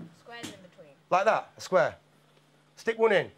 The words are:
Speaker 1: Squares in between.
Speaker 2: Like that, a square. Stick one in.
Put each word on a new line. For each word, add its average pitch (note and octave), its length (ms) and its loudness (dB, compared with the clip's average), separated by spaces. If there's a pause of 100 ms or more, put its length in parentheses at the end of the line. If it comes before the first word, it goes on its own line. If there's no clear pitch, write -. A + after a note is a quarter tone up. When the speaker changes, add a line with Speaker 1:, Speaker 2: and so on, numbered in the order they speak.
(200)
Speaker 1:
Squares - 240 -18
in - 160 -16 (100)
between. - 220 -20 (180)
Speaker 2:
Like F#3 140 2
that, F#3+ 320 0
a - 40 -20
square. C#3+ 360 0 (800)
Stick A3+ 220 -6
one A3 140 4
in. C#3+ 260 0